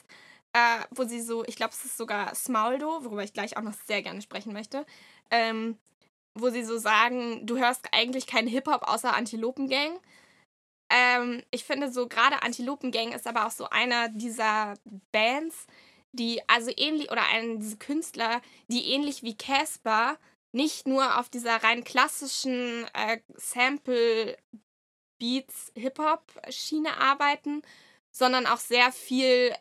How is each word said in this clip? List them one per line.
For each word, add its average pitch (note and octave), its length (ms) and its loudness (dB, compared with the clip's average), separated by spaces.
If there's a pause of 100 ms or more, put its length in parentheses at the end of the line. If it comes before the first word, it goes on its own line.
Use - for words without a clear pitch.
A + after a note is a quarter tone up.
(520)
äh, A#3 380 4
wo B3+ 140 -4
sie A#3 180 -6
so, A#3 220 -4
ich A#3+ 120 -10
glaub, A3+ 160 -2
es - 120 -12
ist C4 120 -10
sogar G#3 380 -4
Smaldo, C4 680 -2
worüber G#3 200 -6
ich G#3 80 -10
gleich G#3+ 240 -6
auch G#3+ 60 -6
noch G#3+ 120 -8 (120)
sehr G3+ 160 -2
gerne F#3+ 180 -10
sprechen G#3 320 -12
möchte, A3 320 -10 (460)
ähm, A3+ 480 0 (560)
wo A#3+ 160 0
sie A#3 140 -2
so A3+ 120 -4
sagen, A3+ 720 2
„Du A#3+ 120 -2
hörst B3 340 2
eigentlich B3 340 2
keinen A#3 220 0
Hip-Hop C4 340 0
außer A3+ 320 0
Antilopengang.“ C4 840 -2 (920)
Ähm, B3 580 4
ich A#3+ 140 -6
finde C#4 260 -2
so B3 160 -2
gerade B3+ 360 2
Antilopengang A#3+ 720 -4
ist A#3 140 -10
aber A#3 200 0
auch A3+ 40 -6
so - 200 -8
einer A#3+ 400 2
dieser G#3+ 640 -2 (360)
Bands, C4 560 0 (460)
die, A#3 360 -4
also A#3 280 4
ähnlich, D4 340 0
oder A3+ 120 0 (100)
ein, A3+ 280 -2
diese G#3+ 180 -10
Künstler, A#3+ 640 -4 (260)
die A#3+ 220 -2
ähnlich C#4 320 -2
wie A3+ 140 -8
Casper C4+ 800 0 (340)
nicht D4 340 -2
nur C4 320 2
auf B3 120 -2
dieser A#3 340 0
rein A#3 180 4
klassischen, B3 1080 0
äh, A3 280 -2 (160)
Sample-Beats-Hip-Hop-Schiene B3+ 3500 -2
arbeiten, D4 640 2 (480)
sondern B3+ 360 4
auch A#3 120 4
sehr A#3+ 340 4
viel, B3 680 4